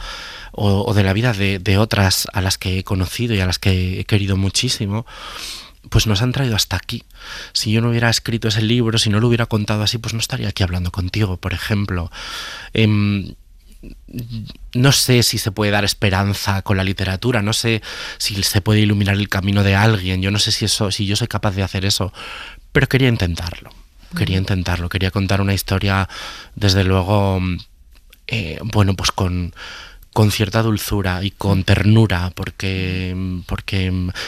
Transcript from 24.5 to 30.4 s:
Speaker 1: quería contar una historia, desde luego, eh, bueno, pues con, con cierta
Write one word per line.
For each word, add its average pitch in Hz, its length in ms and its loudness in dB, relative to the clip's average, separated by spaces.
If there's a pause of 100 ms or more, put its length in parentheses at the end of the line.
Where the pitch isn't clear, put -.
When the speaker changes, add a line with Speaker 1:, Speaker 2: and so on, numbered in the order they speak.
Speaker 1:
quería 92 220 0
contar 98 300 0
una 98 120 2
historia, 95 540 0 (480)
desde 98 280 2
luego, 95 560 2 (880)
eh, 87 360 -6
bueno, 104 320 2
pues - 160 -2
con, 90 420 -2 (600)
con 107 180 4
cierta 107 320 0